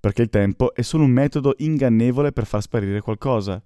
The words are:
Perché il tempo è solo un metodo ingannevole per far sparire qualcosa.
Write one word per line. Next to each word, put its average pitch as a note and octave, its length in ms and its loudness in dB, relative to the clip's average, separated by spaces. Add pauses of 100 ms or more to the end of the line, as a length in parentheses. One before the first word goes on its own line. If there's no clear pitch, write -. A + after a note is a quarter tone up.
Perché G#2 220 0
il A#2 80 0
tempo G2+ 440 0
è - 80 -4
solo D#3 220 2
un C3+ 60 6
metodo C3+ 480 2
ingannevole C3 760 2
per A2 140 -4
far - 160 -4
sparire G2+ 380 -4
qualcosa. G#2+ 640 -4